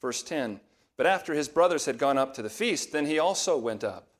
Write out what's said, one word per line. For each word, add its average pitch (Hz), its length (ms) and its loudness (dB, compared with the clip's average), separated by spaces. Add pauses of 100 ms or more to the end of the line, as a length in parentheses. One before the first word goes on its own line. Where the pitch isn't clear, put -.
Verse 123 200 -4
ten, 123 380 -4 (380)
"But 131 80 2
after 180 280 2
his 147 140 0
brothers 165 380 4
had 123 120 -2
gone 139 200 2
up 135 160 2
to 123 80 -10
the 107 80 -6
feast, 214 420 -2
then 151 140 0
he 156 120 0
also 175 400 2
went 113 280 -4
up, 90 220 -8 (120)